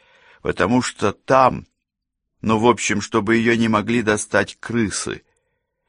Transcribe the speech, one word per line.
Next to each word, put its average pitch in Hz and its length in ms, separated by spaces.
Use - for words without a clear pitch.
потому 120 420
что - 280
там, 131 540
ну, 110 180
в 113 80
общем, 104 340
чтобы 113 360
ее 117 180
не 113 120
могли 110 360
достать 104 560
крысы, 110 640